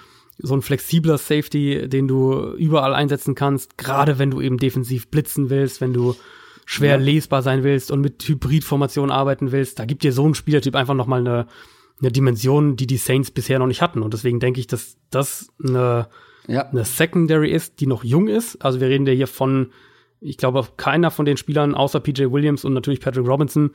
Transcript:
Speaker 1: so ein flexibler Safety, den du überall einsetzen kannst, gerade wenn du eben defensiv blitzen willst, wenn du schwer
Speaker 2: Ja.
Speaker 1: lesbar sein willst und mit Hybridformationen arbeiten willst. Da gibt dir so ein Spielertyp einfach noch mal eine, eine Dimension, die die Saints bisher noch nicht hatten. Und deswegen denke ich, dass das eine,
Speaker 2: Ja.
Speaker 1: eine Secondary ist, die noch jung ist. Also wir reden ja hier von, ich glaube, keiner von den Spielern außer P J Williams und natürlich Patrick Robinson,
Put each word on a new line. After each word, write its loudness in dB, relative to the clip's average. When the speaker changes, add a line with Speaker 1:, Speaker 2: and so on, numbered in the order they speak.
Speaker 1:
so -4
ein 0
flexibler 0
Safety, -2
den 0
du 0
überall 2
einsetzen -2
kannst, -2
gerade 0
wenn 2
du -4
eben -2
defensiv -4
blitzen -2
willst, 0
wenn -2
du 0
schwer 2
Speaker 2:
Ja. 6
Speaker 1:
lesbar 2
sein 0
willst 0
und 0
mit -2
Hybridformationen 0
arbeiten 0
willst. -2
Da -8
gibt -4
dir 2
so 2
ein 4
Spielertyp 0
einfach 0
noch 0
mal 0
eine, 0
eine 0
Dimension, 2
die -4
die 0
Saints -2
bisher -2
noch 2
nicht 0
hatten. -2
Und -4
deswegen -2
denke 0
ich, -8
dass -10
das -4
eine, 0
Speaker 2:
Ja. -2
Speaker 1:
eine -2
Secondary 2
ist, -4
die 0
noch -2
jung 2
ist. -4
Also 0
wir 2
reden 2
ja 4
hier 2
von, -2
ich -12
glaube, 0
keiner 2
von -2
den 2
Spielern 0
außer 0
P -2
J 0
Williams 0
und 0
natürlich -2
Patrick -2
Robinson, 2